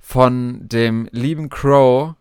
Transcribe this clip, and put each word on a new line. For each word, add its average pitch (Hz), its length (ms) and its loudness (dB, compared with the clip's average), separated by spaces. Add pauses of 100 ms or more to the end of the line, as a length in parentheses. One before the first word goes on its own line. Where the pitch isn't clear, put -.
von 123 680 -2
dem 117 440 -2
lieben 147 380 -6
Crow. 139 720 2